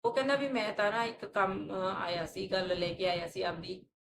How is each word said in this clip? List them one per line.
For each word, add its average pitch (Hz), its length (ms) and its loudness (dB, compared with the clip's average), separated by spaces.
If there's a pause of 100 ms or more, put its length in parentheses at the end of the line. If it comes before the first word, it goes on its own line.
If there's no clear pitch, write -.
ਉਹ 233 80 2
ਕਹਿੰਦਾ 269 240 4
ਵੀ 277 120 0
"ਮੈਂ 220 240 0
ਤਾਂ 208 180 4
ਨਾ 233 140 2
ਇੱਕ 233 220 -6
ਕੰਮ, 196 460 2
ਅਹ, 185 300 0
ਆਇਆ 175 240 -2
ਸੀ, 190 200 -6
ਗੱਲ 185 320 0
ਲੈ 175 160 0
ਕੇ 180 140 0
ਆਇਆ 170 180 0
ਸੀ 185 160 -6
ਆਪਦੀ, 175 420 -4 (280)